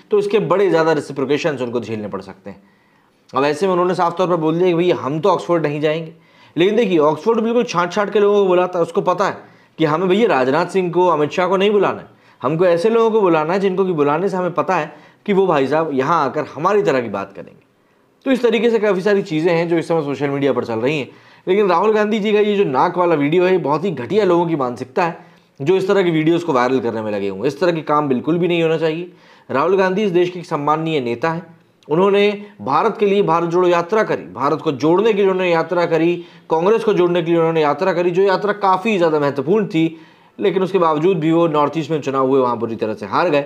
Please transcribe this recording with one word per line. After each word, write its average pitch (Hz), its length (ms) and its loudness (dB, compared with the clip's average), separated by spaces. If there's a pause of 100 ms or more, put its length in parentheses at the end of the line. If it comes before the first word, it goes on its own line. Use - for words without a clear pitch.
(100)
तो 214 80 2
इसके 202 220 0
बड़े 180 300 2
ज़्यादा 160 220 2
रेसिप्रोकेशंस 143 680 -2
उनको 120 200 -4
झेलने 107 280 -8
पड़ 95 120 -8
सकते 95 300 -18
हैं। 92 120 -20 (680)
अब 131 140 0
ऐसे 151 220 0
में 190 60 2
उन्होंने 180 220 0
साफ 175 240 -2
तौर 185 100 0
पर 175 80 0
बोल 160 220 0
दिया 185 100 2
कि 175 60 2
भैया 170 220 0
हम 131 240 -6
तो 196 100 2
ऑक्सफोर्ड 170 320 0
नहीं 151 180 -2
जाएंगे। 160 320 -4 (440)
लेकिन 190 200 2
देखिए 190 240 2
ऑक्सफोर्ड 156 400 2
बिल्कुल 233 240 0
छांट 175 280 -2
छांट 202 200 -2
के 214 80 2
लोगों 202 220 4
को 190 60 2
बुलाता 180 300 2
है, 170 40 2
उसको 165 200 -4
पता 180 240 0
है 139 100 -4 (420)
कि 160 60 2
हमें 160 240 0
भैया 202 200 4
राजनाथ 139 400 2
सिंह 180 240 -2
को, 180 160 2
अमित 151 220 0
शाह 185 180 -2
को 190 80 0
नहीं 196 140 2
बुलाना 160 300 0
है, 82 60 -20 (340)
हमको 160 260 0
ऐसे 175 240 2
लोगों 226 200 2
को 220 100 2
बुलाना 165 320 2
है 196 80 0
जिनको 190 240 0
कि 185 100 -2
बुलाने 151 340 0
से 185 80 -6
हमें 180 180 -4
पता 175 220 0
है 160 160 -4 (340)
कि 208 60 0
वो 190 140 2
भाई 147 200 2
साहब 156 280 0
यहाँ 147 300 0
आकर 135 220 -4
हमारी 190 360 0
तरह 147 180 2
की 117 80 -4
बात 98 240 -8
करेंगे। - 300 -20 (640)
तो 269 40 0
इस 247 120 0
तरीके 233 280 2
से 226 80 2
काफ़ी 202 240 0
सारी 202 200 2
चीज़ें 156 300 0
हैं 170 160 0
जो 170 100 0
इस 156 100 -4
समय 165 140 0
सोशल 143 260 -4
मीडिया 139 240 0
पर 117 120 -2
चल 117 140 -4
रही 139 200 0
हैं। 123 100 -8 (380)
लेकिन 196 220 2
राहुल 180 260 2
गांधी 214 240 0
जी 208 140 -2
का 208 80 4
ये 208 160 0
जो 196 80 2
नाक 165 340 0
वाला 175 160 2
वीडियो 156 300 2
है, 185 80 2
ये 185 60 2
बहुत 156 260 -2
ही 202 60 -2
घटिया 160 340 -2
लोगों 175 220 2
की 160 100 -2
मानसिकता 127 480 -4
है 170 120 -4 (440)
जो 156 160 2
इस 190 120 -2
तरह 196 140 2
की 175 80 0
वीडियोज़ 160 340 0
को 160 80 -2
वायरल 127 280 2
करने 110 220 -4
में 110 100 -6
लगे 101 160 -4
हुए 95 100 -8
हैं। 107 80 -2
इस 147 140 -4
तरह 175 120 2
के 160 100 -4
काम 151 260 0
बिल्कुल 139 300 0
भी 175 100 0
नहीं 170 140 0
होना 160 160 0
चाहिए। 165 320 -4 (400)
राहुल 151 260 0
गांधी 190 280 0
इस 202 60 0
देश 175 200 2
के 175 140 -12
सम्माननीय 156 560 -2
नेता 120 300 -4
हैं। 165 160 -8 (420)
उन्होंने 196 400 2 (340)
भारत 170 360 0
के 208 80 0
लिए 202 160 2
भारत 170 260 0
जोड़ो 175 200 2
यात्रा 175 360 0
करी, 147 200 -4
भारत 135 360 -4
को 160 140 -4
जोड़ने 175 380 2
के 208 100 0
लिए 190 80 2
उन्होंने 185 200 0
यात्रा 170 360 0
करी, 165 280 0 (360)
कांग्रेस 196 340 0
को 214 100 2
जोड़ने 175 280 2
के 160 80 -2
लिए 170 80 2
उन्होंने 165 240 2
यात्रा 151 300 0
करी, 175 180 0
जो 180 120 0
यात्रा 196 320 0
काफ़ी 202 440 0
ज़्यादा 160 220 2
महत्वपूर्ण 143 460 0
थी। 160 340 -2 (380)
लेकिन 185 240 0
उसके 185 160 0
बावजूद 165 400 2
भी 160 140 0
वो 170 160 4
नॉर्थ 151 300 0
ईस्ट 143 120 -4
में 156 100 -2
चुनाव 135 280 -2
हुए, 135 120 2
वहाँ 120 180 0
बुरी 113 180 -6
तरह 110 180 -4
से 107 120 -12
हार 147 240 0
गए। 143 160 0